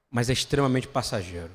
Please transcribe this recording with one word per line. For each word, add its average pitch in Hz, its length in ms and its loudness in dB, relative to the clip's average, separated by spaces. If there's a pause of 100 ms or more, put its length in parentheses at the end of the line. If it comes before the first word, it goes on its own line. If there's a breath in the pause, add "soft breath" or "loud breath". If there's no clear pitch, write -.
(100)
Mas 120 200 2
é - 20 4
extremamente 131 560 2
passageiro. 90 680 -4